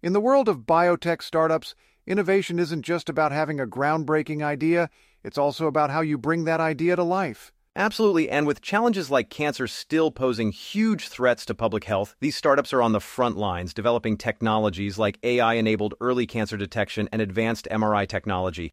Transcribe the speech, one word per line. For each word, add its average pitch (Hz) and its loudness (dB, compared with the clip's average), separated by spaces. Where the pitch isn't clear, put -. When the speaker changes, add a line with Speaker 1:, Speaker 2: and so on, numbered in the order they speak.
Speaker 1:
In 175 -2
the 208 4
world 254 4
of 151 0
biotech 170 2
startups, 160 0
innovation 190 0
isn't 165 -2
just 165 -4
about 151 2
having 147 -2
a 127 -2
groundbreaking 151 0
idea, 156 0
it's - -8
also 143 0
about 147 2
how 151 -2
you 151 0
bring 160 -2
that 160 0
idea 160 2
to 180 0
life. 175 -2
Speaker 2:
Absolutely, 202 2
and 147 2
with 143 -2
challenges 196 0
like 127 2
cancer 147 -4
still 156 0
posing 113 0
huge 214 -2
threats 123 0
to 113 -6
public 110 -2
health, 101 -2
these 147 -2
startups - 2
are 131 4
on 117 4
the 104 2
front 120 -2
lines 90 -4
developing 113 0
technologies 104 -2
like 104 0
A 120 2
I-enabled 110 2
early 123 0
cancer 110 -4
detection 104 -4
and 110 -2
advanced 110 -2
M 110 0
R 107 2
I 101 2
technology. 90 -4